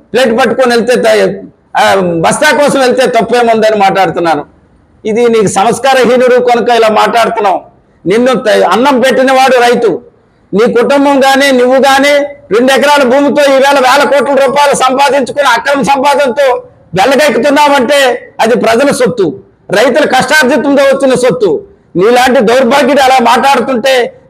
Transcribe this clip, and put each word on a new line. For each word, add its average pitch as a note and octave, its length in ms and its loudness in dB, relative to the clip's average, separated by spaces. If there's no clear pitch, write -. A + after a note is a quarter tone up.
ప్లేట్ A#3 280 0
పట్టుకొని A#3+ 360 0
వెళ్తే A#3+ 200 0
త-, G3 480 -2
ఆ, G3+ 180 2
బస్తా F#3 640 -2
కోసం C#4+ 240 0
వెళ్తే B3+ 260 0
తప్పేముందని A3+ 680 0
మాట్లాడుతున్నాను. F3 680 -2
ఇది A3+ 240 0
నీకు A3+ 180 0
సంస్కారహీనుడు B3 960 0
కనుక A#3+ 280 0
ఇలా A3+ 200 2
మాట్లాడుతున్నావు. G#3+ 720 -2
నిన్ను A#3+ 280 0
త-, G#3+ 140 -4
అన్నం G#3 520 0
పెట్టినవాడు C4 600 2
రైతు. A#3 420 0
నీ A3 180 0
కుటుంబం C#4 480 0
కానీ, C4+ 320 2
నువ్వు B3+ 300 2
కానీ C#4 300 2
రెండు B3+ 180 2
ఎకరాల C#4+ 300 2
భూమితో C#4 400 0
ఈవేళ C#4 360 2
వేల C4 260 2
కోట్ల C4+ 400 0
రూపాయలు C#4 300 0
సంపాదించుకుని, C4 760 -2
అక్రమ C#4 340 -2
సంపాదనతో C4+ 720 0
వెళ్ళగెక్కుతున్నావంటే, C#4 1500 0
అది A3+ 160 0
ప్రజల A#3 340 0
సొత్తు, F#3 480 -2
రైతుల B3 340 0
కష్టార్జితంతో C#4 800 0
వచ్చిన C4+ 320 0
సొత్తు. G#3+ 500 -2
నీలాంటి B3 440 2
దౌర్భాగ్యుడు C4 600 0
అలా C4 220 2
మాట్లాడుతుంటే, B3+ 920 0